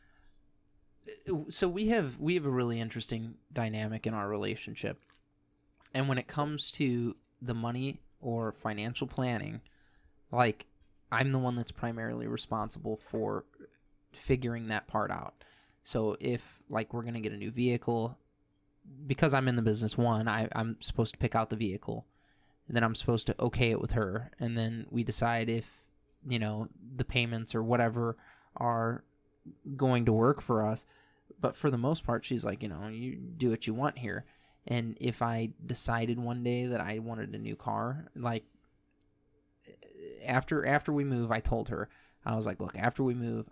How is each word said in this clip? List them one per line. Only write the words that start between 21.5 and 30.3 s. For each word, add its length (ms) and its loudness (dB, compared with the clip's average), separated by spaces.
vehicle. 500 -4
And 100 -2
then 60 4
I'm 120 4
supposed 320 2
to 140 2
okay 300 4
it 100 0
with 100 0
her. 480 0
And 180 -2
then 320 -2
we 140 2
decide 460 2
if, 200 0
you 140 0
know, 300 -2
the 100 0
payments 480 0
or 80 2
whatever 540 2
are 480 0
going 300 4
to 80 8
work 280 6